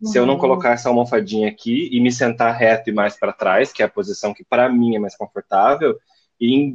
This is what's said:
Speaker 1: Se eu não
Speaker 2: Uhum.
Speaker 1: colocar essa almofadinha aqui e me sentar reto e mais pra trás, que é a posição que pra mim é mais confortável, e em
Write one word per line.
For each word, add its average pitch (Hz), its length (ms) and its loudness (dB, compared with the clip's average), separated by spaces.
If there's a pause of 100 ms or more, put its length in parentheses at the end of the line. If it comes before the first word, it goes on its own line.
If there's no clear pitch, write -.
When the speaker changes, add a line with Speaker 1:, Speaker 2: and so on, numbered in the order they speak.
Speaker 1:
Se 214 160 -2
eu 120 60 4
não 135 100 2
Speaker 2:
Uhum. - 60 -4
Speaker 1:
colocar 127 320 2
essa 120 160 -2
almofadinha 110 600 0
aqui 123 420 -4
e 123 100 0
me 123 120 2
sentar 120 440 -2
reto 113 320 2
e 107 40 -2
mais 104 260 -2
pra 101 140 -2
trás, 107 400 0
que - 100 -4
é - 40 2
a - 20 -4
posição 104 440 -6
que - 120 -20
pra 123 240 2
mim 120 260 2
é 107 40 -2
mais 101 180 -8
confortável, 110 840 0 (420)
e 120 140 2
em 139 200 0